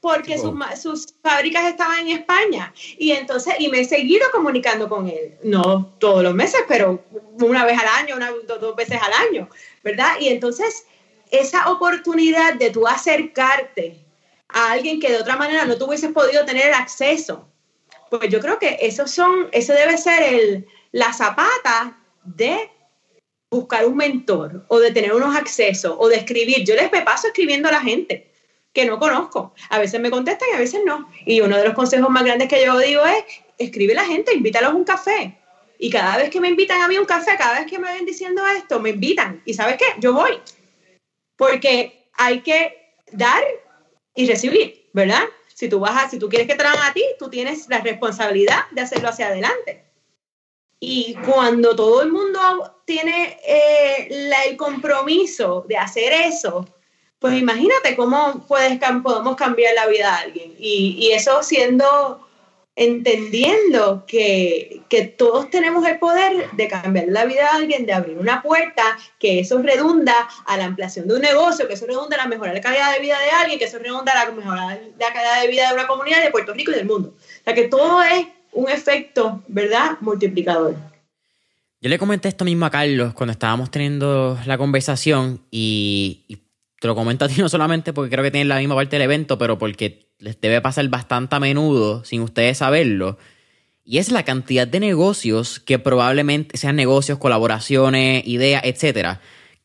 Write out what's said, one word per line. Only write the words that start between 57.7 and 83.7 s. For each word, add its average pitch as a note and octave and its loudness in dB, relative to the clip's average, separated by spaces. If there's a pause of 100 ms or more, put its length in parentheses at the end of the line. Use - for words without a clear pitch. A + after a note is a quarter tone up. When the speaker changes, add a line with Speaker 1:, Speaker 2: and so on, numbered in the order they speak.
Speaker 1:
cómo C#4 0
puedes C4 2
cam-, B3+ -2
podemos B3 -2
cambiar A#3 2
la A3 2
vida G#3 2
de E3+ -2
alguien. E3 -14
Y, G3 -2
y A3+ 4
eso C4+ 2
siendo, C4+ 2 (520)
entendiendo A#3 2
que, F#3+ 0
que G#3+ 2
todos B3 2
tenemos E4+ 0
el E4 0
poder F4+ 2
de G#3+ -2
cambiar F#3 -2
la G#3+ 2
vida C4 0
de D4 4 (100)
alguien, D4 -2
de G#3 -2
abrir E3+ -4
una A#3 -2
puerta, D4 0 (220)
que F#3 0
eso B3+ 0
redunda C#4+ 2 (320)
a G3+ -2
la F#3+ -4
ampliación F#3 -8
de A3 2
un C4 0
negocio, D4 2
que G#3 -6
eso G3 -10
redunda C#4+ -6
a C4 -2
la B3+ -4
mejorar G#3+ -6
la G3 -6
calidad C#4 0
de C4+ -2
vida C#4+ 0
de C#4+ 0
alguien, E4 0
que A#3 -2
eso A#3 -10
redunda B3+ -4
a A#3+ 2
la A3+ -8
mejorar G3 -8 (160)
la A#3 -4
calidad A#3+ 0
de A#3+ 0
vida B3+ 2
de B3+ 2
una B3+ -2
comunidad C#4+ 0
de D4 0
Puerto G#3 -4
Rico D4 -6
y D4 -2
del G3 -4
mundo. G3+ -4
O - -20
sea, A#3 -2
que A#3 2
todo D#4 4
es F4 2 (240)
un B3+ -2
efecto, C4+ -2
¿verdad?, A3+ -2
multiplicador. F#3 -2 (1040)
Speaker 2:
Yo B2+ -4
le E3 2
comenté G3+ -2
esto F#3+ -4
mismo E3+ 0
a D3+ 0
Carlos C3+ 0
cuando A#2+ -4
estábamos A#2 -2